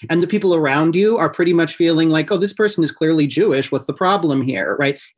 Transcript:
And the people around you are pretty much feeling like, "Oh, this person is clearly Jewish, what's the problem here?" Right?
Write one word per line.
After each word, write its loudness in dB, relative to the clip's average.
And 0
the -2
people 0
around 0
you 2
are 0
pretty 0
much 0
feeling 2
like, 0
"Oh, 0
this -2
person 0
is -2
clearly 0
Jewish, 0
what's -4
the -4
problem 0
here?" -4
Right? -2